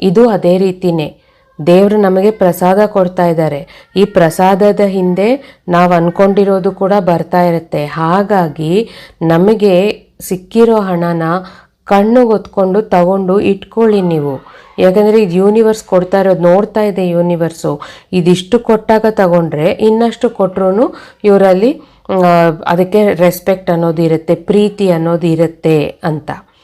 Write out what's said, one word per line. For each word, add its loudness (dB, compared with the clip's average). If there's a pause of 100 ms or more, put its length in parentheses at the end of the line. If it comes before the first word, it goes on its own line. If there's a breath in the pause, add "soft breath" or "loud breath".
ಇದು 2
ಅದೇ 0
ರೀತಿನೇ. -4 (460 soft breath)
ದೇವ್ರು 4
ನಮಗೆ 2
ಪ್ರಸಾದ 0
ಕೊಡ್ತಾ -2
ಇದ್ದಾರೆ. -6
ಈ 2
ಪ್ರಸಾದದ 0
ಹಿಂದೆ -2
ನಾವು 2
ಅನ್ಕೊಂಡಿರೋದು 0
ಕೂಡ -2
ಬರ್ತಾ 0
ಇರುತ್ತೆ. -2
ಹಾಗಾಗಿ -2 (340 loud breath)
ನಮಗೆ 0 (140)
ಸಿಕ್ಕಿರೋ 0
ಹಣನ -4 (600 loud breath)
ಕಣ್ಣುಗೊತ್ಕೊಂಡು 0
ತಗೊಂಡು 0
ಇಟ್ಕೊಳ್ಳಿ -2
ನೀವು. -4 (340 loud breath)
ಯಾಕಂದ್ರೆ 2
ಇದು -2
ಯೂನಿವರ್ಸ್ 0
ಕೊಡ್ತಾ 0
ಇರೋದು, 0
ನೋಡ್ತಾ 2
ಇದೆ -2
ಯೂನಿವರ್ಸು. -4 (320 loud breath)
ಇದಿಷ್ಟು 0
ಕೊಟ್ಟಾಗ 0
ತಗೊಂಡ್ರೆ 0
ಇನ್ನಷ್ಟು 0
ಕೊಟ್ರೂನು -2 (300 loud breath)
ಇವರಲ್ಲಿ, 2 (280 loud breath)
ಆ, -4 (520)
ಅದಕ್ಕೆ 0
ರೆಸ್ಪೆಕ್ಟ್ -2
ಅನ್ನೋದು -2
ಇರುತ್ತೆ, -2
ಪ್ರೀತಿ 0
ಅನ್ನೋದು -2
ಇರುತ್ತೆ -2
ಅಂತ. -6 (340 soft breath)